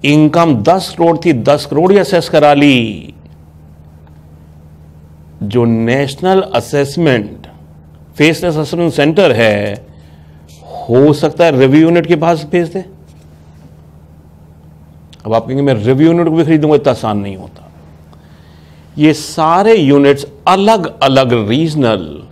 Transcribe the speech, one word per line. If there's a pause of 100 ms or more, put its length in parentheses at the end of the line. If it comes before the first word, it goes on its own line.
इनकम
दस
करोड़
थी,
दस
करोड़
ही
assess
करा
ली, (2250)
जो
national
assessment, (720)
faceless
assessment
center
है, (760)
हो
सकता
है
review
unit
के
पास
भेज
दे। (2500)
अब
आप
कहेंगे,
"मैं
review
unit
को
भी
खरीदूंगा",
इतना
आसान
नहीं
होता। (1300)
ये
सारे
units (220)
अलग-अलग
regional